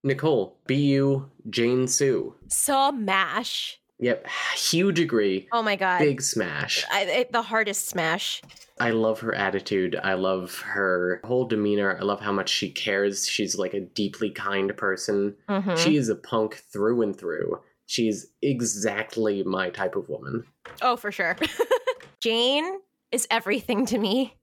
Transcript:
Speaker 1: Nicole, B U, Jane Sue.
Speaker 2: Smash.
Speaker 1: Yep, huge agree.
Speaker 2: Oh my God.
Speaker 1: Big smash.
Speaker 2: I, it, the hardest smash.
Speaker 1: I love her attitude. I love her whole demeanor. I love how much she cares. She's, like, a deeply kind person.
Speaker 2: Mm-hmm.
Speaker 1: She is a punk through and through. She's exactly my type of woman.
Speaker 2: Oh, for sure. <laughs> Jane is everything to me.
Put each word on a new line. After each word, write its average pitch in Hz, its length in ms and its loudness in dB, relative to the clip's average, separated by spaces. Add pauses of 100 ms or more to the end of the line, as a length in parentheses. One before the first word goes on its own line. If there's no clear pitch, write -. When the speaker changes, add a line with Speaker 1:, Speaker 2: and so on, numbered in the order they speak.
Speaker 1:
Nicole, 135 540 2 (100)
B 131 80 2 (200)
U, 139 340 2 (200)
Jane 123 380 2
Sue. 135 480 0 (140)
Speaker 2:
Smash. 220 1300 0 (200)
Speaker 1:
Yep, 120 280 0 (300)
huge 170 420 2
agree. 107 540 2
Speaker 2:
Oh 233 100 2
my 208 140 2
God. 180 220 2
Speaker 1:
Big 143 220 4
smash. - 680 -2
Speaker 2:
I, 202 120 0
it, 247 280 0
the 226 120 0
hardest 208 440 -2
smash. 170 540 -2 (380)
Speaker 1:
I 120 120 2
love 110 300 2
her 113 120 -2
attitude. 95 720 0
I 95 120 0
love 95 440 -2
her 90 640 0
whole 123 220 2
demeanor. 104 520 2
I 92 60 -6
love 101 160 0
how 101 140 -2
much 95 160 0
she - 220 -2
cares. 101 540 0
She's, - 320 -2
like, 92 160 -2
a 101 60 -2
deeply 98 520 -4
kind 98 440 -2
person. 101 600 0 (120)
Speaker 2:
Mm-hmm. 190 280 0
Speaker 1:
She 160 200 4
is 127 140 2
a 104 60 0
punk 110 400 -2 (180)
through 113 300 2
and 101 140 -2
through. 82 440 -4 (240)
She's 110 400 0 (160)
exactly 107 1000 0
my 92 260 -2
type 95 260 -4
of 95 140 -4
woman. 69 340 -6 (380)
Speaker 2:
Oh, 240 160 2
for 208 160 -8
sure. 180 240 -2 (420)
<laughs> - 400 -8
Jane 277 600 0 (340)
is 226 180 0
everything 226 540 0
to 226 120 0
me. 220 460 0